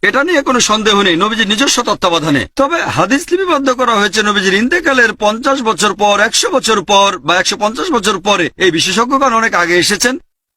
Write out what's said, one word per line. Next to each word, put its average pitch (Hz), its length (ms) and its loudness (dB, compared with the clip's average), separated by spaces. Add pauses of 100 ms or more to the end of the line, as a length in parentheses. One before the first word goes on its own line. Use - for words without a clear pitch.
এটা 240 220 2
নিয়ে 330 180 0
কোনো 262 180 0
সন্দেহ 214 420 0
নেই, 180 140 2
নবীজির 214 320 0
নিজস্ব 220 340 0
তত্ত্বাবধানে। 160 640 0 (100)
তবে 277 260 0
হাদিস 196 480 -2
লিপিবদ্ধ 339 400 0
করা 247 240 0
হয়েছে 208 280 0
নবীজির 202 320 0
ইন্তেকালের 254 580 2
পঞ্চাশ 233 500 -2
বছর 202 320 -2
পর, 202 260 0
একশো 220 300 0
বছর 220 320 0
পর 196 360 2
বা 151 180 -2
একশো 185 200 -2
পঞ্চাশ 247 360 -2
বছর 208 280 0
পরে। 190 360 0
এই 185 140 2
বিশেষজ্ঞগণ 233 640 0
অনেক 226 200 0
আগে 175 240 2
এসেছেন, 240 400 0 (380)